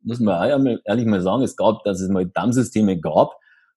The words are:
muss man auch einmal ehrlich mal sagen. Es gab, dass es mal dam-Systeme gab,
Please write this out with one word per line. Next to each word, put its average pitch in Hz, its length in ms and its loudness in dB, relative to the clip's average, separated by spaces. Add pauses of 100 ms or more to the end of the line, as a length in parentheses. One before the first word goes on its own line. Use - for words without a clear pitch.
muss 117 180 -8
man 104 160 2
auch 85 60 -2
einmal 131 440 0
ehrlich 113 200 -2
mal 101 160 2
sagen. 104 220 0
Es - 120 -4
gab, 107 280 2
dass 95 160 -2
es 95 100 -2
mal 92 160 0
dam-Systeme 107 760 0
gab, 82 360 -8 (420)